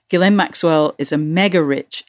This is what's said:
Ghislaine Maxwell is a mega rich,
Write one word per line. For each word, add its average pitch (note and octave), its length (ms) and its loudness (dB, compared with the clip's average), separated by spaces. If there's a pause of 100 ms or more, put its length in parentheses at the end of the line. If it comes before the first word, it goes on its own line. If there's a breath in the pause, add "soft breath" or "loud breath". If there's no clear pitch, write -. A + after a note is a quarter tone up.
Ghislaine F#3 280 2
Maxwell D#3+ 640 0
is C#3 120 -6
a D3+ 60 -2
mega E3+ 460 0
rich, C#3 460 -4